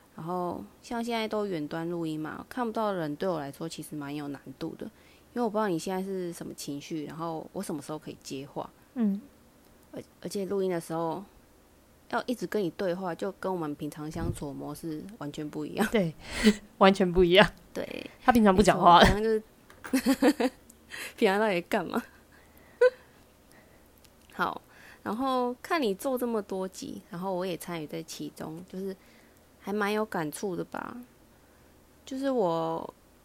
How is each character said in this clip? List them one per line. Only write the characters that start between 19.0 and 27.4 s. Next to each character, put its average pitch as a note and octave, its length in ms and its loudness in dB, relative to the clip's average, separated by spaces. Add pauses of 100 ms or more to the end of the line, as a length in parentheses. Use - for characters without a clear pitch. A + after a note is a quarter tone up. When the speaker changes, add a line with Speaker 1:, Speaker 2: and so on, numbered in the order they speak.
Speaker 1:
没 G#3 60 12
错， - 0 -
平 - 80 8
常 G#3 80 0
就 A3 80 2
是， A3 120 2 (960)
<laughs> B3 140 0 (640)
平 A3+ 120 4
常 G3 120 2
到 A3 80 4
底 F3 140 2
干 F#3+ 220 0
嘛？ - 160 -2 (1120)
<laughs> - 1200 -20
好， - 280 -4 (400)
然 G#3+ 140 -4
后 B3+ 440 -2
看 E4+ 220 0
你 G#3+ 100 2
做 B3+ 240 -2
这 B3 80 -2
么 A3+ 160 -2
多 F#3+ 280 -6
集， - 420 -12
然 E3+ 100 -10
后 F#3+ 140 -2
我 F3+ 100 -2